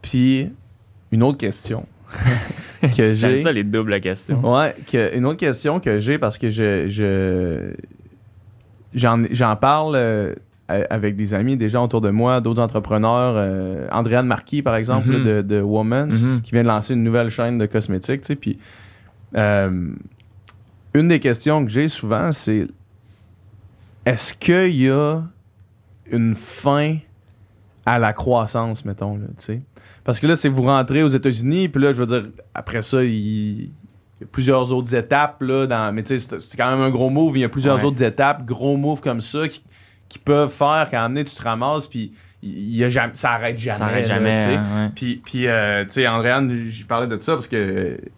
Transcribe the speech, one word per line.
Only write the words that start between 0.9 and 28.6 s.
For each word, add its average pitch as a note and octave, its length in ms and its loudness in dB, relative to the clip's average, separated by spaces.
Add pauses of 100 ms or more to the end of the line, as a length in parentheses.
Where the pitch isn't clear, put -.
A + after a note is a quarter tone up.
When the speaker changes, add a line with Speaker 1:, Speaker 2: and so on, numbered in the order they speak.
Speaker 1:
une A2+ 120 4
autre C#3 140 2
question - 480 -6 (220)
<laughs> - 760 -2
que A2+ 320 4
Speaker 2:
J'aime A#2 200 4
Speaker 1:
j'ai. - 80 4
Speaker 2:
ça, E3 100 2
les G#2+ 120 0
doubles G#2 380 0
questions. F#2+ 380 -2 (140)
Speaker 1:
Ouais, C#3 220 2 (160)
que, A2+ 240 0
une B2 100 0
autre D#3 140 -2
question D3 400 -2
que A2 200 0
j'ai B2+ 200 0
parce G#2+ 180 -2
que A#2 120 -2
je, G#2 400 0
je, F#2 840 0 (1200)
j'en, A#2 380 2
j'en A#2+ 240 2
parle, D3+ 400 2
euh, A2 380 0 (340)
a-, F#2+ 260 0
avec G#2 220 -2
des G#2 180 -2
amis, A#2+ 240 0
des A2+ 120 0
gens A#2+ 160 0
autour A2+ 160 0
de G#2+ 80 2
moi, A#2+ 320 2
d'autres A#2 200 0
entrepreneurs. A2+ 760 0
Euh, F#2+ 540 -2
Andréane A#2 360 2
Marquis, B2 340 -2
par B2+ 140 0
exemple, A2+ 340 0
Speaker 2:
Mhm. C3+ 140 2
Speaker 1:
de, G#2+ 180 2
de G2+ 200 0
Woman's, A2 640 0
Speaker 2:
Mhm. B2+ 180 2
Speaker 1:
qui A2+ 100 -10
vient A#2 120 4
de A#2 40 4
lancer G#2+ 260 0
une A#2+ 100 2
nouvelle A2+ 260 2
chaîne A#2+ 280 -2
de A2 80 2
cosmétiques, G#2 560 -2
tu - 60 -14
sais, D3 80 -2
puis, G#2+ 220 -6 (800)
euh, G2 540 2 (1040)
une D#3 140 4
des E3+ 120 4
questions C#3+ 460 2
que G#2+ 60 -4
j'ai C#3 160 0
souvent, A2+ 440 -2
c'est A2 360 0 (1400)
est-ce B2 280 0
qu'il F3+ 420 4
y C3 140 4
a D3 320 2 (880)
une A2+ 240 2
fin D3 600 -2 (880)
à A#2+ 140 2
la G#2+ 140 2
croissance, A2+ 720 -2